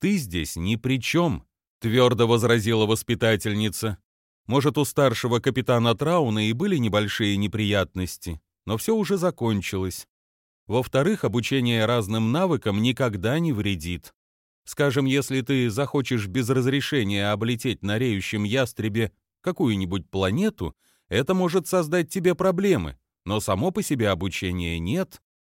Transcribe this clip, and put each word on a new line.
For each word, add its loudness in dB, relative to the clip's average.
ты 2
здесь -4
ни -2
при -2
чем", -2
твердо 4
возразила 2
воспитательница. 0
Может, 2
у 2
старшего 2
капитана 2
Трауна 0
и 0
были 0
небольшие 0
неприятности, -2
но -2
все 0
уже 0
закончилось. -2
Во-вторых, 0
обучение 0
разным 0
навыкам 0
никогда 0
не 0
вредит. -4
Скажем, 0
если 0
ты 0
захочешь -2
без -2
разрешения 0
облететь -2
на -2
реющем -2
ястребе -2
какую-нибудь 0
планету, 0
это 0
может 0
создать 0
тебе 0
проблемы, 0
но -2
само 0
по -2
себе 0
обучения -2
нет. -4